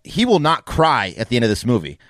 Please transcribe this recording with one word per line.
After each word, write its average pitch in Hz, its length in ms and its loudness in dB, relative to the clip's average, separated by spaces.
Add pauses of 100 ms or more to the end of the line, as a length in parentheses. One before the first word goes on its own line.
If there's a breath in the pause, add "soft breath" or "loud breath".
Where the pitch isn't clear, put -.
he - 180 -4
will 220 160 4
not 156 260 0
cry 127 520 0
at 113 100 -4
the 123 80 -2
end 120 80 2
of 113 60 4
this 104 160 -2
movie. 90 340 -2 (100 soft breath)